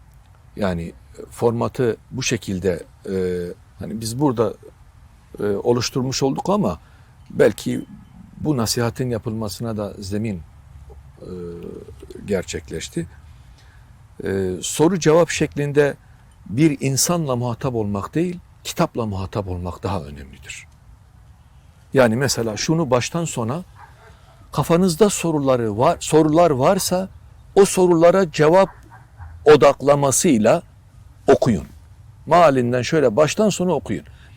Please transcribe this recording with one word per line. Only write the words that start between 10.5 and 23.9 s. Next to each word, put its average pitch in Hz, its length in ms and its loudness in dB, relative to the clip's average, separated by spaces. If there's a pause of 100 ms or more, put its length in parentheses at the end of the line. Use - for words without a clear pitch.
e, - 80 -18 (960)
gerçekleşti. 85 840 -8 (1160)
E, 95 280 -4 (100)
soru 170 380 0
cevap 156 300 4
şeklinde 143 680 0 (500)
bir 143 340 0
insanla 135 560 -2
muhatap 123 400 -4
olmak 101 400 -4
değil, 180 240 -4 (240)
kitapla - 420 -4
muhatap 98 420 -6
olmak 90 360 -10
daha 95 180 -4
önemlidir. 69 680 -18 (1300)
Yani 120 220 4
mesela 117 420 -2
şunu 160 340 -2
baştan 160 340 -2
sona 135 380 -8 (880)